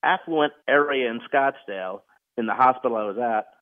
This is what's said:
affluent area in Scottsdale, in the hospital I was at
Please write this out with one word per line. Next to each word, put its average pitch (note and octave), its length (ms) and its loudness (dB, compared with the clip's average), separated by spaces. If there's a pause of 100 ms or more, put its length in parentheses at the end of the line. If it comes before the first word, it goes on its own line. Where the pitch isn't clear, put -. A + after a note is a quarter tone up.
affluent D#3 500 0 (140)
area C#3 420 2
in A2+ 120 -6 (100)
Scottsdale, G2+ 680 -2 (360)
in A#2 80 -2
the G#2+ 80 -4
hospital B2+ 440 2
I G#2+ 80 -2
was G2+ 120 -6
at A2+ 300 -2 (140)